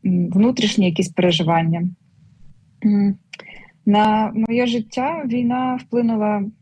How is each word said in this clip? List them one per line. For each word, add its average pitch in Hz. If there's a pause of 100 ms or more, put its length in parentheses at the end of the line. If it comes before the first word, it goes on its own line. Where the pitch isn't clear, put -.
м, 175
внутрішні 208
якісь 180
переживання. 165 (1000)
М, 202 (720)
на 214
моє 233
життя 254
війна 247
вплинула 214 (180)